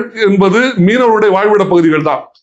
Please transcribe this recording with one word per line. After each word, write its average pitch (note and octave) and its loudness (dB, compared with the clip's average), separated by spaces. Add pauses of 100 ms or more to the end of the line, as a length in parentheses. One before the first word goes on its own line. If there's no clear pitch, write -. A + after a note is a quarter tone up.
(160)
என்பது G3 0 (180)
மீனவருடைய G#3+ 2
வாழ்விட G3+ 0
பகுதிகள் E3 0
தான். - -4 (200)